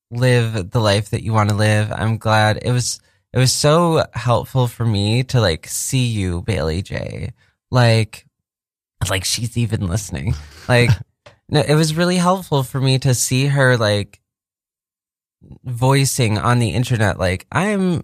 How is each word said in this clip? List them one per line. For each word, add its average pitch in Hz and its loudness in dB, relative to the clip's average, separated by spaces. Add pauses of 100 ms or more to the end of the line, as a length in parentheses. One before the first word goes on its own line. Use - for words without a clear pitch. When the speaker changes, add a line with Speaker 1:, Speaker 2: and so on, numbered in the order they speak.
(100)
Speaker 1:
live 120 0
the 123 0
life 104 2
that 117 -4
you 113 -2
wanna 107 2
live. 107 2
I'm 110 -2
glad 107 2
it - -2
was, 123 -2 (320)
it 123 0
was 127 2
so 160 2 (100)
helpful 120 0
for - -6
me 110 0
to, 127 0
like, 85 0
see - -2
you, 92 -2
Bailey 80 -2
J. 52 -10 (380)
Like, 113 0 (840)
like 95 -4
she's - -6
even 110 -2
listening. 80 -4 (340)
Like, 120 4 (300)
Speaker 2:
<laughs> - -20
Speaker 1:
no, 151 2
it 147 2
was 156 0
really 175 0
helpful 175 0
for 131 -6
me 131 2
to 131 2
see 131 0
her, 135 4
like, 104 -2 (1400)
voicing 127 0
on 120 2
the 117 0
internet, 107 0
like, 92 -2
"I'm, 185 -2